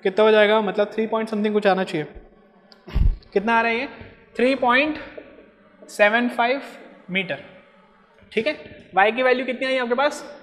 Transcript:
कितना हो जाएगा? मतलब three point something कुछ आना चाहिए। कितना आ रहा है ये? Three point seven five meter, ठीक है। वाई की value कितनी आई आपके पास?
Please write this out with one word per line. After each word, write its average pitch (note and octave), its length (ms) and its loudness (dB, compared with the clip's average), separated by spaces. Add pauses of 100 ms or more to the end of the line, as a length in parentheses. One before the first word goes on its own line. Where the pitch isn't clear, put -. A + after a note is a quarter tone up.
कितना G#3 220 2
हो A3 60 6
जाएगा? G#3+ 300 4
मतलब G#3 320 -2
three A3 140 -2
point A3 220 -4
something G#3+ 240 -2
कुछ G#3 140 2
आना F#3 160 2
चाहिए। - 240 -6 (1300)
कितना A3 240 0
आ A3+ 40 2
रहा A#3 100 0
है A3+ 80 -2
ये? C#4 80 -8 (480)
Three B3+ 200 2
point C4+ 440 2 (880)
seven A3+ 400 2
five B3 320 -2 (500)
meter, F3 320 -4 (880)
ठीक A3+ 160 -2
है। D4+ 60 -4 (420)
वाई G3+ 160 4
की B3 120 -2
value B3+ 220 2
कितनी B3+ 220 -6
आई C4 100 -2
आपके B3 180 -2
पास? C#4+ 280 -2 (200)